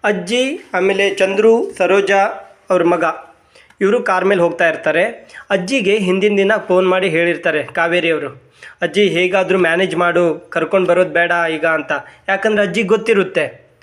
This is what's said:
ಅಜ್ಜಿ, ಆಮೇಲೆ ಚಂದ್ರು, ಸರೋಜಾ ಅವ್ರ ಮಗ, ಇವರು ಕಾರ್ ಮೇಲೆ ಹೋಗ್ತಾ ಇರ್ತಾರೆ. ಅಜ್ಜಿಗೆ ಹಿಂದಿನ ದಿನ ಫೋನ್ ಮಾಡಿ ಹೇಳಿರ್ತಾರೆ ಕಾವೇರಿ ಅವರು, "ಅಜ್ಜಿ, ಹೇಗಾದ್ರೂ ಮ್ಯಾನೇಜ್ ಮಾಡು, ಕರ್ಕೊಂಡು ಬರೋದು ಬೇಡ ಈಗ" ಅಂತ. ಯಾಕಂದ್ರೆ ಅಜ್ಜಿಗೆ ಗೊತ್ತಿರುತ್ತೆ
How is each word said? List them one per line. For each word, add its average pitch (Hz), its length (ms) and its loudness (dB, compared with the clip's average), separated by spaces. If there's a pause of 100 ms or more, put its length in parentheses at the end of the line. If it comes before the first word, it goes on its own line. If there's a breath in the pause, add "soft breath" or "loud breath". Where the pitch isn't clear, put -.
ಅಜ್ಜಿ, 233 560 -2 (140)
ಆಮೇಲೆ 190 400 0
ಚಂದ್ರು, 208 640 2
ಸರೋಜಾ 196 460 2 (460)
ಅವ್ರ 180 120 2
ಮಗ, 175 220 2 (760 soft breath)
ಇವರು 214 220 2
ಕಾರ್ 185 220 0
ಮೇಲೆ 190 180 2
ಹೋಗ್ತಾ 170 260 0
ಇರ್ತಾರೆ. 165 600 -2 (220 loud breath)
ಅಜ್ಜಿಗೆ 202 480 0
ಹಿಂದಿನ 190 380 0
ದಿನ 196 160 2 (160)
ಫೋನ್ 185 200 2
ಮಾಡಿ 185 200 0
ಹೇಳಿರ್ತಾರೆ 165 540 -2
ಕಾವೇರಿ 170 480 -2
ಅವರು, 147 420 -6 (300 loud breath)
"ಅಜ್ಜಿ, 196 260 0
ಹೇಗಾದ್ರೂ 185 500 0
ಮ್ಯಾನೇಜ್ 180 380 0
ಮಾಡು, 175 540 0
ಕರ್ಕೊಂಡು 175 380 0
ಬರೋದು 175 220 2
ಬೇಡ 170 220 0 (180)
ಈಗ" 160 160 -4
ಅಂತ. 156 260 -2 (360 loud breath)
ಯಾಕಂದ್ರೆ 208 340 0
ಅಜ್ಜಿಗೆ 190 260 -2
ಗೊತ್ತಿರುತ್ತೆ 202 800 -2 (140)